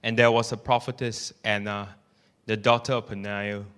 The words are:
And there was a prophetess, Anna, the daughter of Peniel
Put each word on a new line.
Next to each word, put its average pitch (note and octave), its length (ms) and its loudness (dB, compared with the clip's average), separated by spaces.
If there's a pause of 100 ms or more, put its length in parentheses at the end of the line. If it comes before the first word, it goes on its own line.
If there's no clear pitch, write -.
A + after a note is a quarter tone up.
And A2+ 160 0
there A#2 100 8
was A2+ 220 2
a A#2 60 -6
prophetess, A#2+ 760 -2 (100)
Anna, G2+ 520 -4 (500)
the A2 100 -2
daughter A#2 380 2
of A#2 140 -4
Peniel G2+ 580 -8 (120)